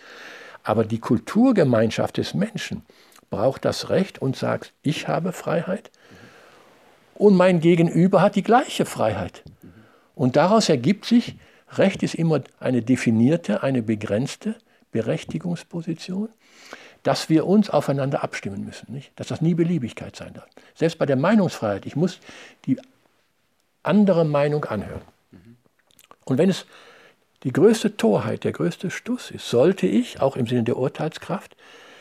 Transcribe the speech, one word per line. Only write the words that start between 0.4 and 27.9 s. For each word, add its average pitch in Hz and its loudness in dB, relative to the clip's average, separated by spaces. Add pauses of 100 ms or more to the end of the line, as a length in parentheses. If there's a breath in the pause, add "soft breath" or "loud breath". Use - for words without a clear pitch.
Aber 107 0
die 113 -4
Kulturgemeinschaft 151 2
des - -4
Menschen 190 -6 (460 soft breath)
braucht 117 -2
das - -4
Recht 190 -2
und 135 -2
sagt, 117 -6 (100)
ich - -4
habe 160 -2
Freiheit - -6 (1200 soft breath)
und 202 6
mein 180 6
Gegenüber 170 4
hat 202 2
die 190 0
gleiche 240 2
Freiheit. 98 -4 (720 loud breath)
Und 123 0
daraus 202 4
ergibt 156 0
sich, - 2 (360 soft breath)
Recht 196 0
ist - -4
immer 160 0 (180)
eine 123 0
definierte, 127 2
eine 131 0
begrenzte 110 -4 (380 soft breath)
Berechtigungsposition, 165 -6 (760 loud breath)
dass - -2
wir 160 4
uns 202 4
aufeinander 139 -2
abstimmen 101 -8
müssen, - -16
nicht? 139 -14
Dass - -10
das - -6
nie 170 2
Beliebigkeit 160 -4
sein - -16
darf. - -20 (300 soft breath)
Selbst 160 0
bei 151 -2
der 139 2
Meinungsfreiheit, 151 0
ich - -12
muss 170 -2 (460 loud breath)
die 262 0 (1040)
andere 180 4
Meinung 147 0
anhören. 95 -8 (1200)
Und 131 0
wenn 185 4
es - -4 (800 soft breath)
die 127 -4
größte 202 4